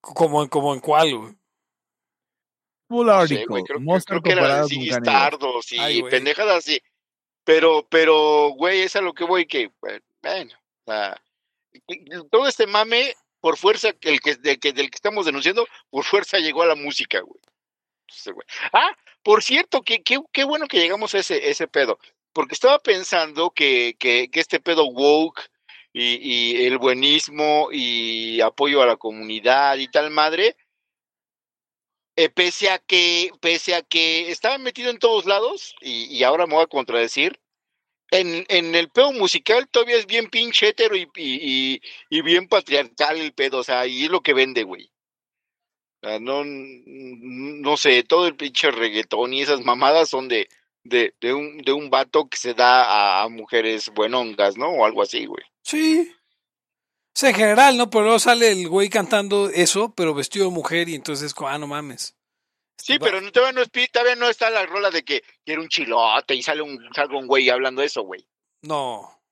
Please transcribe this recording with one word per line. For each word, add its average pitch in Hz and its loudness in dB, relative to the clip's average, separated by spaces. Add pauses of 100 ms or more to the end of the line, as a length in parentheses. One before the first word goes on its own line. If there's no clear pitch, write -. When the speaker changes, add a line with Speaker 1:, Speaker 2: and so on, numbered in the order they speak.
Speaker 1:
¿Como, 147 -2
como 143 -2
en 127 -10
cuál, 151 2
güey? 110 -14 (1500)
Speaker 2:
Full 240 0
Speaker 3:
No 220 6
sé, 196 8 (140)
Speaker 2:
article. 110 -4
Speaker 3:
güey, 101 -4
creo 143 -8
que, 135 -10
Speaker 2:
Mozart 180 0
Speaker 3:
creo 180 -4
que 180 2
era 185 4
de 143 4
Speaker 2:
comparado 139 2
con 147 -2
Speaker 3:
Ziggy 131 -6
Speaker 2:
Kanye 123 -2
West. 120 -2
Speaker 3:
Stardust 135 0
y 123 -4
Speaker 1:
Ay, 139 0
güey. 123 -6
Speaker 3:
pendejadas 151 0
así. 151 -4 (640)
Pero, 160 4
pero, 151 4
güey, 175 0
es 190 -2
a 202 0
lo 180 -4
que 170 -6
voy 175 0
que, 117 -4 (100)
bueno, 127 -12 (300)
o 113 -10
sea, 101 -6 (1080)
todo 254 4
este 233 0
mame, 226 0 (260)
por 160 0
fuerza, 214 2 (120)
el 147 0
que, 147 -2
del 135 -2
que, 143 0
del 135 -4
que - -18
estamos 208 -4
denunciando, 160 -2 (240)
por - -4
fuerza 196 0
llegó 156 -2
a 170 4
la 160 4
música, 143 -6
güey. - -20 (680)
Entonces, - -18
güey. 101 -20 (260)
Ah, 311 2 (280)
por 330 6
cierto, 277 0
qué, 220 -2
qué, 254 0 (140)
qué 269 0
bueno 302 -4
que - 0
llegamos 196 -2
a 196 2
ese, 147 -2
ese 143 -4
pedo. 123 0 (340)
Porque 151 -4
estaba 269 4
pensando 165 -2
que, 127 0
que, 123 0
que 160 -2
este 160 -2
pedo 160 2
woke 147 0 (420)
y, 120 -2
y 123 2
el 127 0
buenismo 147 0
y 113 -4
apoyo 143 0
a 123 4
la 117 2
comunidad 110 -2
y 131 -8
tal 151 -2
madre, 156 0 (1600)
eh, 160 2
pese 180 0
a 185 -2
que, 175 0 (100)
pese 170 -2
a 170 -2
que 165 -2
estaba 226 -4
metido 247 -6
en 233 -8
todos 220 2
lados, 214 -2
y, 117 -10
y 123 -2
ahora 160 2
me 151 -4
voy 160 6
a 160 -6
contradecir, 127 -2 (720)
en, 175 0
en 170 0
el 170 2
pedo 277 4
musical 233 0
todavía 240 2
es 214 0
bien 220 -2
pinche 220 0
hetero 214 0
y, 175 -6
y, 135 -4
y, - -12 (280)
y 156 -2
bien 170 2
patriarcal 147 0
el 156 -8
pedo, 135 -2
o 123 -4
sea, 127 -2
y 127 -4
es 160 -2
lo 180 0
que 143 2
vende, 131 0
güey. 92 -16 (1120)
O 104 -10
sea, 107 -6
no, 135 -4
no 135 -8
sé, 123 4
todo 175 4
el 156 -4
pinche 143 -2
reggaetón 113 -2
y 135 -4
esas 135 -2
mamadas 139 4
son 131 -6
de, 113 -2 (360)
de, 120 0
de 123 -2
un, 147 -8
de 139 -2
un 143 -4
vato 135 0
que - -12
se 123 -6
da 123 6
a, 104 2
a 113 -4
mujeres 113 -2
buenongas, 104 0
¿no? 135 -4
O 139 2
algo 110 2
así, 113 -4
güey. - -14 (180)
Speaker 1:
Sí. 320 0
O - -18
sea, 277 4
en 202 0
general, 226 6
¿no? 240 0
Pero 214 2
luego 220 4
sale 233 4
el 180 -4
güey 196 2
cantando 202 0
eso, 190 0
pero 160 0
vestido 165 -2
de 180 -4
mujer 170 -4
y 170 -8
entonces 147 -10
es 143 -10
como, 143 -8
ah, 143 -6
no 151 -10
mames. 143 -12 (680)
Speaker 3:
Sí, - -4
Speaker 1:
Este 277 -2
Speaker 3:
pero 202 0
Speaker 1:
va- 190 -6
Speaker 3:
no, 202 -14
todavía 254 4
no 254 -2
es 226 -2
pi-, 247 -2
todavía 240 0
no 240 -2
está 226 0
la 214 0
rola 190 -2
de 165 -2
que, 135 -4 (220)
que 151 -8
era 156 -4
un 160 -10
chilote 117 0
y 120 -8
sale 151 -2
un, 143 -10 (160)
salga 143 -2
un 135 -10
güey 131 4
hablando 131 0
de 147 0
eso, 127 -6
güey. 92 -14 (380)
Speaker 1:
No. 135 -8 (120)